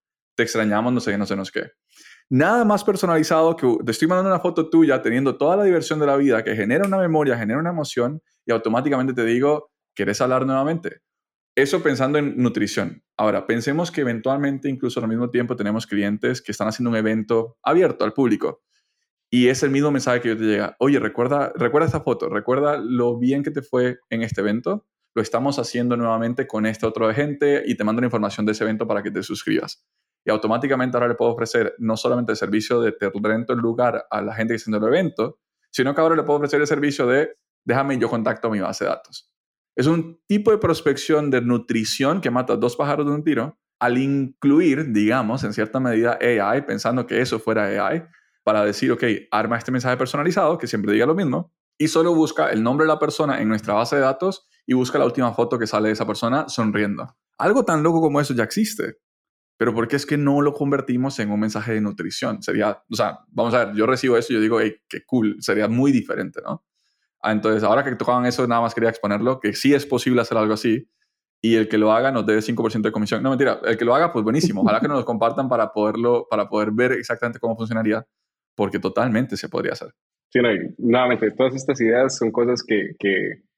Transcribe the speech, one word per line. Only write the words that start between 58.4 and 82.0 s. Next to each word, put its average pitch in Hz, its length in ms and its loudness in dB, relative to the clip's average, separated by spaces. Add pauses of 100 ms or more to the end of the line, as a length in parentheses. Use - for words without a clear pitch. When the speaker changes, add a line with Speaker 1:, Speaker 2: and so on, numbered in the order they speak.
Speaker 1:
existe, 202 520 -4 (640)
pero 113 160 2
¿por 113 120 0
qué 143 100 -2
es 135 80 -4
que 147 120 -2
no 143 240 2
lo 143 120 2
convertimos 135 640 -2
en 104 120 -2
un 104 80 -2
mensaje 107 340 -4
de 110 80 -2
nutrición? 107 600 -6
Sería, 104 480 -2
o 113 60 -8
sea, 107 320 -2
vamos 117 260 -2
a 120 120 4
ver, 104 100 -8
yo 113 100 2
recibo 127 320 2
eso 117 140 0
y 117 60 0
yo 110 40 2
digo, 110 180 2
"Hey, 110 160 0 (120)
qué - 180 -12
cool", 110 340 0
sería 104 280 0
muy 127 240 2
diferente, - 520 -2
¿no? - 200 -10 (560)
Ah, 110 120 -2
entonces, 110 320 2
ahora 113 200 4
que 131 120 -4
tocaban 123 320 0
eso, 123 180 0
nada 117 160 2
más 117 140 -2
quería 113 160 2
exponerlo, 113 480 -2
que 101 140 -2
sí 139 200 2
es 139 140 2
posible 123 340 2
hacer 113 160 -2
algo 107 160 2
así, 113 340 0 (540)
y 113 140 4
el 110 120 4
que 107 120 0
lo 107 120 4
haga 123 200 4
nos 110 160 -2
debe 107 160 2
cinco 120 180 -4
por 110 100 0
ciento 110 180 0
de 110 40 -8
comisión. 107 300 -2
No, 135 80 0
mentira, 127 340 0
el 113 100 0
que 117 100 -2
lo 120 100 4
haga, 165 180 2
pues 110 100 -2
buenísimo, 156 380 0
ojalá 117 180 4
que 135 80 -2
nos 143 120 0
lo 117 40 -4
compartan 117 460 -2
para 113 240 0
poderlo, 110 560 0
para 104 180 0
poder 107 240 -2
ver 123 200 2
exactamente 117 480 -4
cómo 113 180 -4
funcionaría, 113 480 -2 (500)
porque 104 220 -2
totalmente 117 580 0
se - 140 -10
podría - 240 -4
hacer. - 160 -12 (400)
Speaker 2:
Sí, 127 100 2
no, 117 140 4
y 92 60 0 (180)
nuevamente, 123 540 2
todas 131 240 0
estas 135 260 -2
ideas 123 340 2